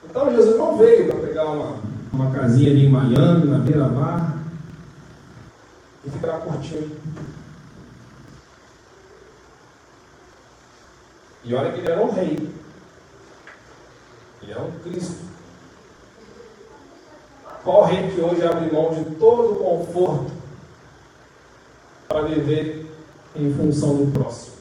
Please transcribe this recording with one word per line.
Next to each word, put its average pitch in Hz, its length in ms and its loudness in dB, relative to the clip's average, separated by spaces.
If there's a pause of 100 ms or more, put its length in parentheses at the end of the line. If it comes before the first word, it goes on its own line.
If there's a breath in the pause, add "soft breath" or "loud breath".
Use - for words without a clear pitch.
Então 269 220 0
Jesus 226 260 6
não 311 200 0
veio 453 300 8
para - 120 -2
pegar - 260 -4
uma, - 340 -6 (320)
uma 131 200 0
casinha 131 400 4
ali 135 140 6
em 135 40 6
Miami, 151 560 4
na - 140 2
beira-mar, 151 760 0 (1700)
e 143 40 -10
ficar 160 300 -6
curtindo. 151 560 -8 (4000)
E 120 100 -4
olha - 180 -2
que - 80 -8
ele 165 120 -2
era 190 100 0
um 226 100 0
rei. 165 380 -4 (1900)
Ele 101 100 -18
é - 80 -10
um 165 200 -8
Cristo. - 480 -10 (2250)
Qual 185 200 6
rei 185 280 -2
que 165 100 -6
hoje 170 240 -2
abre 165 260 -4
mão 160 220 -2
de 156 220 -8
todo 226 360 4
o 196 40 -2
conforto 170 760 -2 (1800)
para 156 140 -2
viver 156 680 -2 (460)
em 143 180 0
função 143 440 2
do 139 140 2
próximo? - 500 -4